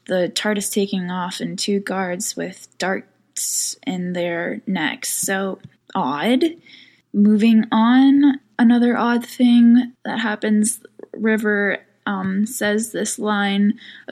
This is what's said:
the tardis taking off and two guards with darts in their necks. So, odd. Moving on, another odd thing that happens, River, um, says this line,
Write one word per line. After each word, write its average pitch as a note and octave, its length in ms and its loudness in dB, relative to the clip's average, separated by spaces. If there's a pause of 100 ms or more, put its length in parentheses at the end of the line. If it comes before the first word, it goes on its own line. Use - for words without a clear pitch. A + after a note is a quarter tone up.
the F#3 280 -2
tardis G#3 380 -4
taking F#3+ 400 -4
off F3+ 300 -8
and E3+ 180 -8
two G3+ 220 -2
guards F#3+ 560 -6
with F3 400 -12
darts - 960 -8 (100)
in F3+ 280 -6
their F3 520 -6
necks. - 440 -6
So, G3 500 -6 (360)
odd. F3+ 480 0 (720)
Moving G#3+ 580 4
on, C4+ 680 4 (200)
another A#3+ 380 4
odd A#3+ 280 0
thing A#3+ 680 4 (100)
that A3+ 160 -6
happens, G#3+ 640 0 (320)
River, G#3 680 0 (260)
um, G3 400 -2
says G#3+ 460 -4
this G3 260 -6
line, G3+ 600 0 (320)